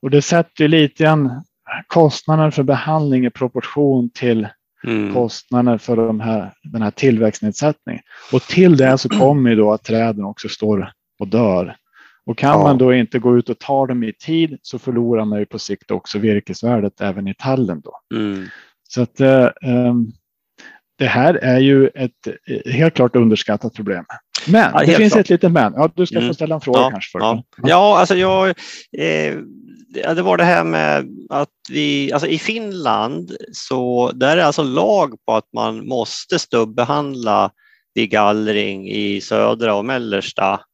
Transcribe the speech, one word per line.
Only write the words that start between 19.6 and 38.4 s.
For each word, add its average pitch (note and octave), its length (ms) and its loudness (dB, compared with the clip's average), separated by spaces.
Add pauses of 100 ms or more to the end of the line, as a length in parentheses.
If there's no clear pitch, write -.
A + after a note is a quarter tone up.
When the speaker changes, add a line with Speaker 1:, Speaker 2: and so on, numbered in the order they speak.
Speaker 1:
ehm, B2 460 0 (880)
det C3+ 100 -2
här A#2+ 260 2
är B2+ 260 2
ju C3+ 280 6
ett, C3 240 -6 (360)
eh, B2+ 260 -6
helt D#3+ 200 2
klart B2 220 2
underskattat A2 580 2
problem. G2 320 -8 (420)
Men G#3 140 6 (120)
Speaker 2:
Ja, D#3 60 2
Speaker 1:
det D3 60 2
Speaker 2:
helt E3 120 4
Speaker 1:
finns G#3+ 160 4
Speaker 2:
klart. G#3 120 4
Speaker 1:
ett - 40 -14
litet F3+ 220 4
men. C3 240 2
Ja, D3+ 200 2
du F3+ 100 0
ska A2+ 120 -4
Speaker 2:
Mm. A#2+ 120 0
Speaker 1:
få B2+ 40 -4
ställa D#3 220 -6
en D3+ 60 -8
fråga B2 180 2
Speaker 2:
Ja, B2+ 100 2
Speaker 1:
kanske G#2 220 -12
först. F2+ 120 -4
Speaker 2:
ja. A2+ 200 0 (140)
Speaker 1:
Ja. A#2+ 120 -18
Speaker 2:
Ja, F#3+ 300 6
alltså F3+ 160 2
jag, F#3+ 340 0 (480)
eh, D#3 360 -2 (680)
ja, E3 100 -2
det E3+ 80 -2
var F3+ 160 2
det F3 60 2
här E3+ 200 2
med D#3 440 -2 (220)
att C#3+ 200 -4 (220)
vi, C#3+ 420 -4
alltså D3 140 -2
i D#3+ 120 -2
Finland E3+ 920 -6 (200)
så B2 600 -4
där C3 260 0
är F3+ 60 2
alltså D3+ 200 0
lag D#3 600 -2
på A2+ 80 -2
att A2 200 -2
man A2 340 -6
måste B2+ 520 -6
stubbehandla A#2+ 1120 -2 (420)
vid A2+ 160 -4
gallring G#2 800 -2